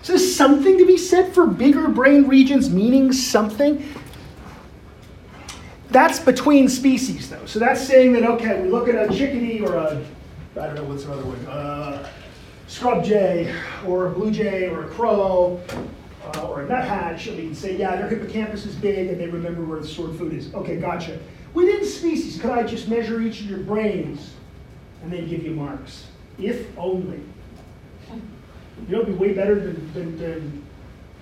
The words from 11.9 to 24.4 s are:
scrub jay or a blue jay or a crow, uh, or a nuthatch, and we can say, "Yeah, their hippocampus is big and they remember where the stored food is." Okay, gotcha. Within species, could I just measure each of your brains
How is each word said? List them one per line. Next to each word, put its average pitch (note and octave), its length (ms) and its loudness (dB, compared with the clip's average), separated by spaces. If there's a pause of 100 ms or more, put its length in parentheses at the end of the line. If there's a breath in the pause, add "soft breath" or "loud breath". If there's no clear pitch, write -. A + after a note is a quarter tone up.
scrub - 360 0
jay F3+ 520 0 (320 loud breath)
or F3+ 200 -2
a - 40 -6
blue G#3+ 180 -4
jay G3 400 -2
or D#3+ 140 -8
a D#3 60 -12
crow, F#3 680 0 (680)
uh, - 220 -10
or C#3+ 140 -8
a C#3 60 -10
nuthatch, G3 600 -4
and E3 100 -10
we E3 60 -8
can D#3 120 -10
say, F#3+ 200 -8
"Yeah, F#3 200 -4
their G3 120 -4
hippocampus G#3+ 580 -6
is - 100 -12
big F#3+ 340 -2
and E3+ 100 -6
they E3+ 80 -6
remember E3+ 360 -8
where D#3 160 -8
the D3+ 80 -10
stored D#3+ 280 -10
food D#3+ 180 -8
is." - 200 -10
Okay, E3+ 220 -8
gotcha. E3+ 420 -8 (360 loud breath)
Within F4+ 320 2
species, - 540 -4
could A#3 120 -2
I A#3+ 120 0
just F#3+ 240 -8
measure A3+ 340 -2
each A3+ 180 -6
of G3+ 80 -12
your F#3+ 120 -10
brains F#3+ 760 -6 (680)